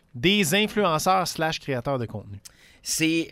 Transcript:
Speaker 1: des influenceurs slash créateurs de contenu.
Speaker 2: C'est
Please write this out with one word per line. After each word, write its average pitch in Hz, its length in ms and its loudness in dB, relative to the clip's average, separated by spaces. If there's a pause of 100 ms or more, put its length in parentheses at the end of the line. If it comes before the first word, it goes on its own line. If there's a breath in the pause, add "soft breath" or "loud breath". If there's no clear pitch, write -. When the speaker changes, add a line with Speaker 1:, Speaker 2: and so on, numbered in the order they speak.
(140)
Speaker 1:
des 175 400 4
influenceurs 190 760 2
slash 160 320 -4
créateurs 135 380 -4
de 120 60 -6
contenu. 101 360 -12 (420 loud breath)
Speaker 2:
C'est 160 500 0